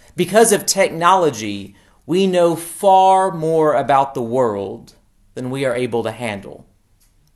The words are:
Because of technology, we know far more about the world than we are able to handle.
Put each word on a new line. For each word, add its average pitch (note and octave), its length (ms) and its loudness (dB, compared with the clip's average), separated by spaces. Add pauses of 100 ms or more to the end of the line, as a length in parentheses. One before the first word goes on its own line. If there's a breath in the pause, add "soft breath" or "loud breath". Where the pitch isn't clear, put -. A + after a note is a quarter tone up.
(160 soft breath)
Because G#3+ 360 2
of - 160 0
technology, D3+ 1080 0 (300 soft breath)
we F#3 220 0
know E3+ 280 2
far F#3+ 760 2
more D#3+ 420 0
about C#3 400 0
the C3 80 -6
world A2+ 720 -4 (400)
than B2+ 160 -10
we C3+ 160 -6
are A#2+ 100 -2
able A#2+ 260 -2
to A2 120 -6
handle. G#2+ 520 -12 (720)